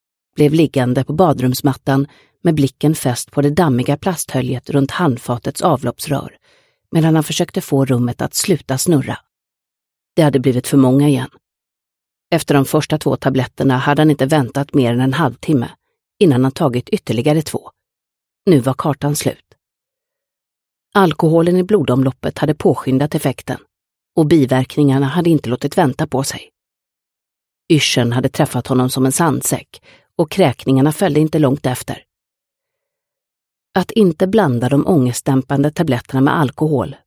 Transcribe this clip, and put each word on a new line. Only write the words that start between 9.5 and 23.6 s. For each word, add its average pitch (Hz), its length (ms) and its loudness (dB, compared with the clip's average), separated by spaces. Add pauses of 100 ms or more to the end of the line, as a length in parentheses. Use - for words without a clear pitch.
Det - 60 2
hade 139 180 2
blivit 123 280 -2
för 143 100 2
många 135 300 4
igen. 131 220 0 (1000)
Efter 160 240 0
de 135 100 2
första 156 320 -2
två 135 180 -2
tabletterna 131 640 -2
hade 147 240 0
han 156 100 4
inte 143 140 0
väntat 139 480 -2
mer 120 200 2
än 120 80 0
en 131 120 0
halvtimme 131 560 -2 (500)
innan 131 240 4
han 131 80 0
tagit 127 380 -2
ytterligare 151 520 -2
två. - 300 -10 (720)
Nu 165 140 6
var 127 140 0
kartan 147 420 -4
slut. - 300 -6 (1500)
Alkoholen 170 640 2
i 185 60 2
blodomloppet 135 760 0
hade 147 160 0
påskyndat 131 600 0
effekten - 420 -4 (580)